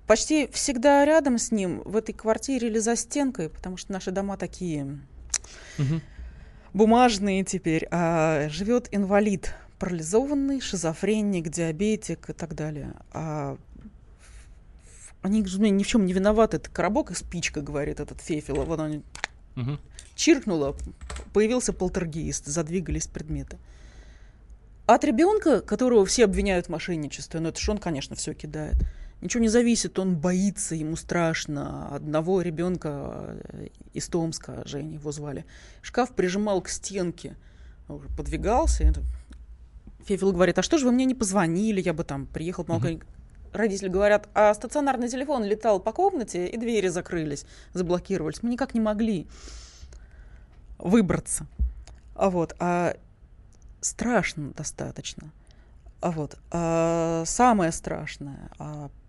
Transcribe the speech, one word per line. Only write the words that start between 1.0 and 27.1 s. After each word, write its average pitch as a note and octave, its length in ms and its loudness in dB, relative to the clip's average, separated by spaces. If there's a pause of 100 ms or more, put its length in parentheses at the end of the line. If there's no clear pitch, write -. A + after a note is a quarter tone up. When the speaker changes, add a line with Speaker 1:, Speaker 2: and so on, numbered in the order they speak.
Speaker 1:
рядом D4 340 6
с - 140 -4
ним, F#3 320 0
в F#3 120 -4
этой A3 180 -2
квартире A3+ 540 0
или A3 100 0
за A3+ 180 2
стенкой, B3 540 -2
потому F#3 260 -10
что - 160 -10
наши F#3 180 -6
дома G3 260 -2
такие D3+ 640 -6 (760)
Speaker 2:
Мгм. D3+ 240 0 (720)
Speaker 1:
бумажные G#3 720 6
теперь, E3+ 480 0
а, D#3+ 580 2
живет G3+ 440 0
инвалид, G3+ 600 2 (260)
парализованный, B3+ 800 0
шизофреник, F#3+ 880 0
диабетик E3+ 840 -2
и - 20 -6
так D#3+ 220 -8
далее. D3+ 400 -8 (180)
А D3+ 440 -4 (1700)
они G#3 220 2
же F#3 140 -4
ни G3+ 240 4
в - 40 -4
чем G#3 200 4
не F3+ 60 2
виноваты. G#3 460 4
Это - 120 -14
коробок G3+ 400 0
и F3 40 -10
спичка, - 460 -6
говорит D3 400 -4
этот D3 220 -12
Фефелов. D3 460 -2
Вот D#3 120 -2
он D3+ 220 -4 (520)
Speaker 2:
Мгм. C3 240 -4 (360)
Speaker 1:
чиркнуло, F#3 600 2 (580)
появился A3 380 4
полтергейст, E3 760 -4
задвигались D#3+ 600 -4
предметы. D#3 520 -8 (1300)
От A#3 180 6
ребенка, D#4+ 560 4
которого A3+ 440 4
все A3 200 4
обвиняют F#3+ 420 2
в - 40 -10
мошенничестве, D#3 720 -6